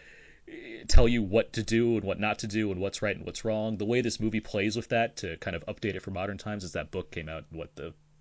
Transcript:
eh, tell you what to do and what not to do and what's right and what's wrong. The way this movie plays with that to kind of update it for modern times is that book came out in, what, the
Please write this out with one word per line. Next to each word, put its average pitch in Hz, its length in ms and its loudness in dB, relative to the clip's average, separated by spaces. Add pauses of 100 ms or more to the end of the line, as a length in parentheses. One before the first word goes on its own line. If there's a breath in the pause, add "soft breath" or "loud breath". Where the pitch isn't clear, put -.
(500 loud breath)
eh, 117 400 -16
tell 120 180 12
you 120 160 2
what 101 300 0
to 113 100 -2
do 113 320 2
and 101 80 -2
what 95 160 -2
not 107 200 -2
to 117 80 -6
do 107 260 0
and 90 80 -6
what's 98 200 -4
right 101 140 0
and 92 100 -12
what's - 200 -8
wrong. 110 320 -2
The 104 80 -4
way 120 160 2
this 117 180 -2
movie 107 220 0
plays 104 340 -2
with 117 140 -6
that 117 280 0
to 82 200 -8
kind 92 180 -6
of 80 120 -8
update 95 280 -4
it 92 60 -8
for 98 100 -10
modern 95 260 -6
times 104 280 -8
is 82 80 -12
that 78 180 -6
book 90 200 -8
came 78 180 -8
out 78 200 -10
in, 80 80 -14
what, - 200 -12
the 73 160 -10 (280)